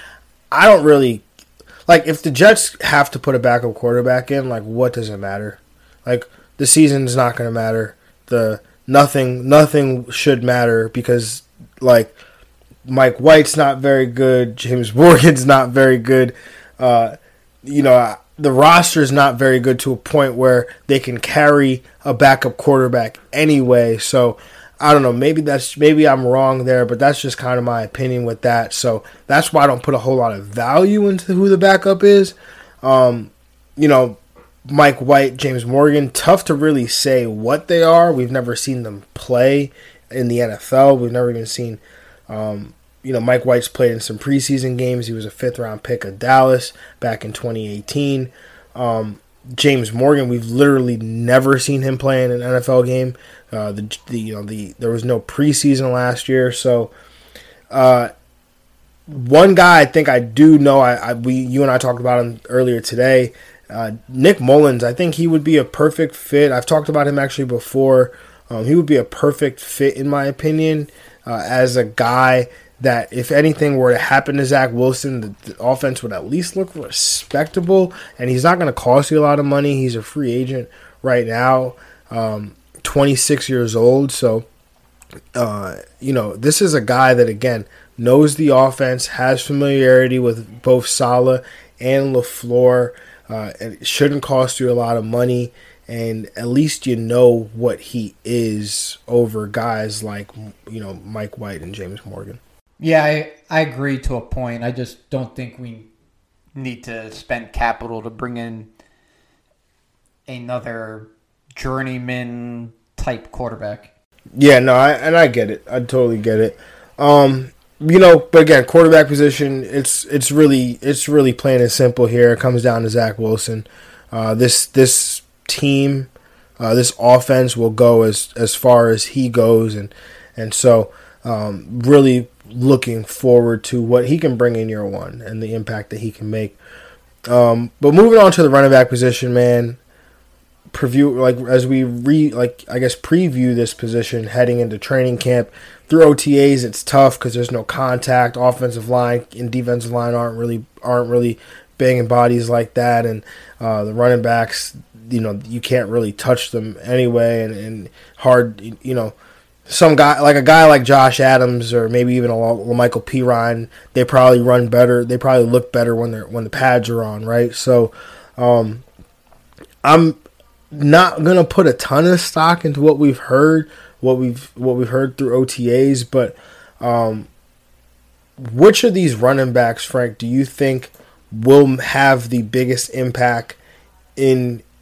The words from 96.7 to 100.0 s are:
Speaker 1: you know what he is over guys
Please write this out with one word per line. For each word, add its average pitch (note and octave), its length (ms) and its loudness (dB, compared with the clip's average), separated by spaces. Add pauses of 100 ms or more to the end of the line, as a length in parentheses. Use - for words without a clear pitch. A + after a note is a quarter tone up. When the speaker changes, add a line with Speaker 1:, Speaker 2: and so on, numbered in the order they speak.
Speaker 1:
you B2 120 -2
know A#2 560 2
what A2+ 260 -4
he A2 360 -12 (100)
is A2 720 -6 (100)
over A2+ 400 -2
guys A2 560 -8